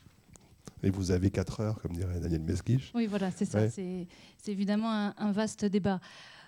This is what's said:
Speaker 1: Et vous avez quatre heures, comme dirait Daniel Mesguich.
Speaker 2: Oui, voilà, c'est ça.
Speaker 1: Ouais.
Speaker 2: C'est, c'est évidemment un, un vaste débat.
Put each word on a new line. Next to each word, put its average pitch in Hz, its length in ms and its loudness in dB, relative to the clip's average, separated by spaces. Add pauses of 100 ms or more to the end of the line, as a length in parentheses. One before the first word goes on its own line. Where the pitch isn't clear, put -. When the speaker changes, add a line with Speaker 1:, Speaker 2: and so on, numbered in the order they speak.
(840)
Speaker 1:
Et 98 80 4
vous 92 180 0
avez 95 220 4
quatre - 300 -2
heures, 107 200 -2
comme 85 120 -4
dirait 87 260 -2
Daniel 82 240 0
Mesguich. 90 500 0
Speaker 2:
Oui, 233 140 0
voilà, 190 240 -2
c'est 202 140 -2
ça. 202 160 2
Speaker 1:
Ouais. 214 80 4
Speaker 2:
C'est, 180 360 -6 (320)
c'est - 140 -6
évidemment 208 400 0
un, 208 260 0
un 208 140 0
vaste 214 340 0
débat. 190 340 2 (480)